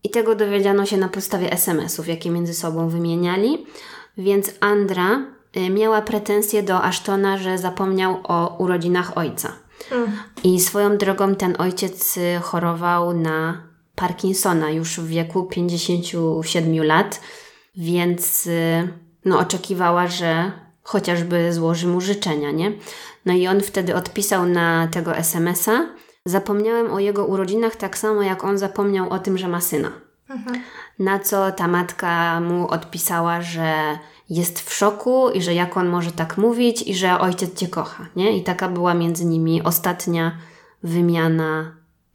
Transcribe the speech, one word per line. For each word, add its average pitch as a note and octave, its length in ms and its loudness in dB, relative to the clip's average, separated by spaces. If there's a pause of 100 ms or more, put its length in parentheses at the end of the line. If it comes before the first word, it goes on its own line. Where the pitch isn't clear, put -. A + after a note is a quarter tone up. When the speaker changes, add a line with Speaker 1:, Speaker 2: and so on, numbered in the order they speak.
Speaker 1:
I G#3 40 -2
tego A3+ 260 2
dowiedziano G3+ 500 2
się G3+ 120 0
na F#3+ 120 2
podstawie F#3+ 420 -2
S E3+ 160 0
M E3 120 2
S-ów, E3 280 -6
jakie E3 220 -4
między E3+ 240 -2
sobą E3 360 -2
wymieniali. F3 760 0 (520)
Więc G3 420 2
Andra, G3+ 600 2 (380)
y, F#3 120 -2
miała G#3+ 320 2
pretensje G#3 640 0
do F#3 200 2
Ashtona, G3 540 0
że F#3 200 -2
zapomniał F#3 640 0
o E3+ 340 0
urodzinach F3+ 600 0
ojca. D3+ 340 -4 (400)
Speaker 2:
Mm. A#3+ 200 0 (320)
Speaker 1:
I F#3 160 6
swoją G3+ 380 2
drogą G3 380 2
ten F3+ 240 0
ojciec, - 580 -2
y, F3 240 0
chorował F3 720 0
na E3 500 -2 (320)
Parkinsona F3+ 760 0
już E3 280 -4
w E3 80 -6
wieku E3 360 -2
pięćdziesięciu F3 1000 -2
siedmiu D#3+ 400 2
lat, E3 380 2 (540)
więc, F3 720 0
y, E3 400 0 (380)
no, F3+ 140 6
oczekiwała, F3 680 0
że F3 440 0 (300)
chociażby F3 720 0
złoży E3 340 0
mu F3+ 140 2
życzenia, D#3+ 500 -2
nie? E3+ 200 0 (540)
No F#3 80 2
i F3+ 140 4
on G3 140 4
wtedy F#3+ 340 -2
odpisał F#3 500 0
na E3+ 420 2
tego E3+ 280 -2
S E3 200 -2
M E3+ 120 2
S-a: A3 380 2 (400)
„Zapomniałem G#3 680 0
o G3 80 -2
jego G3+ 260 2
urodzinach G3+ 500 0
tak G3 220 -6
samo, G#3+ 240 0
jak F#3+ 220 -2
on G3 140 0
zapomniał G3 520 0
o F#3 100 -2
tym, F#3 180 0
że F#3 100 -4
ma F3 140 -2
syna”. - 300 -2 (380)
Speaker 2:
Mhm. B3 320 -6 (380)
Speaker 1:
Na G3 200 2
co G3 320 0
ta F#3+ 160 -2
matka E3+ 720 0
mu F3 280 0
odpisała, E3+ 760 -2
że E3 320 -2 (560)
jest E3+ 320 -2
w - 120 -8
szoku B3 560 2
i F#3+ 120 0
że E3+ 120 0
jak F3 240 0
on F3+ 100 2
może F3 240 0
tak E3 260 -4
mówić A#3 440 4
i G3 140 -4
że F3+ 240 4
ojciec F3+ 400 0
cię F3+ 80 -2
kocha, - 380 -8 (100)
nie? G3 220 2
I F3+ 60 -4
taka F3+ 260 -2
była F3 240 2
między E3+ 320 0
nimi E3 380 2
ostatnia E3+ 760 0 (460)
wymiana E3 920 0 (400)